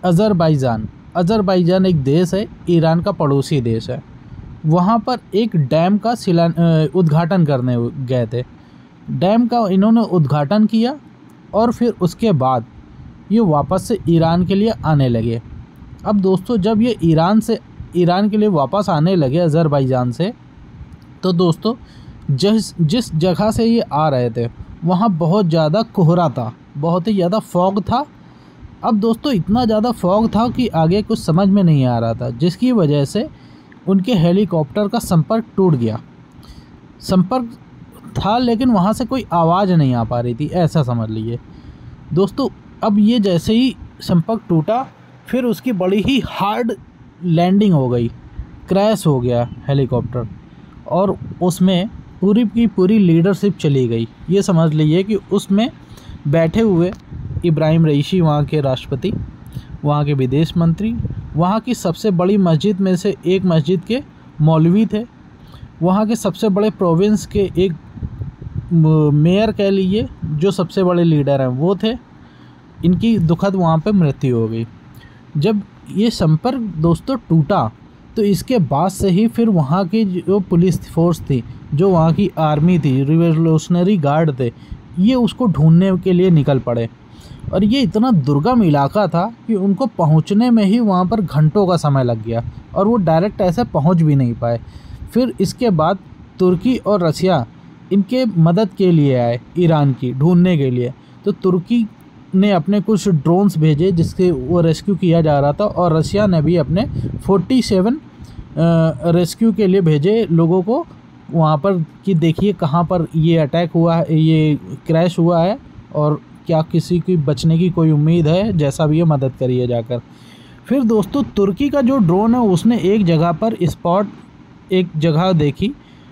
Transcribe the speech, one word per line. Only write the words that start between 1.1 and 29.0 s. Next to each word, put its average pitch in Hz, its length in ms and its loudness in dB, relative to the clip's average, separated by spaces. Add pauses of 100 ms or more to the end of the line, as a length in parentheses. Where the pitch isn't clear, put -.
अज़रबैजान 185 680 0
एक 165 180 0
देश 165 300 0
है, 202 140 -4 (220)
ईरान 165 320 2
का 202 100 -4
पड़ोसी 143 500 -2
देश 113 280 -4
है। 127 140 -8 (640)
वहाँ 180 340 2
पर 240 180 -6 (180)
एक 214 200 0
डैम 165 420 0
का 226 180 -2
शिलान-, 170 440 0
अ, 160 260 2 (100)
उद्घाटन 170 500 2
करने 127 600 -2
गए 123 280 -2
थे। 123 100 -4 (680)
डैम 208 360 2
का 233 240 0
इन्होंने 214 300 4
उद्घाटन 160 640 0
किया 226 320 0 (560)
और 220 180 2
फिर 233 300 -2
उसके 196 300 0
बाद 127 340 0 (680)
ये 214 80 2
वापस 170 440 0
से 220 160 -4 (100)
ईरान 165 360 2
के 190 100 0
लिए 214 160 0 (140)
आने 143 240 2
लगे। 117 320 -2 (640)
अब 208 140 0
दोस्तों, 190 380 0
जब 208 240 0
ये 233 220 0
ईरान 165 360 4
से, 220 200 -2 (360)
ईरान 180 340 2
के 214 80 -2
लिए 214 120 2
वापस 185 400 0
आने 170 260 2
लगे 143 220 0
अज़रबैजान 139 760 0
से, 170 220 -4 (880)
तो 185 100 0
दोस्तों, 180 420 0 (560)
जिस, 190 500 0
जिस 165 340 -2
जगह 185 360 0
से 226 140 0
ये 233 140 2
आ 156 300 0
रहे 123 200 0
थे 117 200 -4 (360)
वहाँ 180 240 0
बहुत 175 360 0
ज़्यादा 160 360 0
कोहरा 175 480 2
था, 117 240 -8 (240)
बहुत 170 300 -2
ही 226 60 -2
ज़्यादा 190 260 0
फॉग 190 420 -2
था। 247 240 -4 (800)
अब 214 160 0
दोस्तों, 233 340 -2